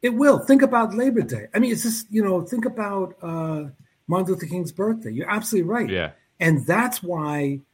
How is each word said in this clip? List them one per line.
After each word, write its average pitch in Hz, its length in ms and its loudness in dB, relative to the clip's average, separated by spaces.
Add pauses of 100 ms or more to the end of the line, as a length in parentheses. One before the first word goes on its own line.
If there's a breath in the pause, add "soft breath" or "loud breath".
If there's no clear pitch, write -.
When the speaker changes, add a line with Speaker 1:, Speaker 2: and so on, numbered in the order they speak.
Speaker 1:
It 247 100 2
will. 262 280 6
Think 269 240 6
about 233 320 2
Labor 240 280 2
Day. 110 300 -6
I 202 60 0
mean, 240 140 4
it's - 100 -2
just, 226 300 -4
you 214 100 2
know, 185 200 2
think 233 240 -4
about, 202 560 -4
uh, 160 420 -6 (420 soft breath)
Martin 180 260 0
Luther 175 140 -4
King's 170 260 -6
birthday. 220 400 -4
You're 131 180 -6
absolutely 208 400 -2
right. 233 180 -2
Speaker 2:
Yeah. 87 240 -4 (260 soft breath)
Speaker 1:
And 156 280 2
that's 226 360 0
why 147 580 -4 (140)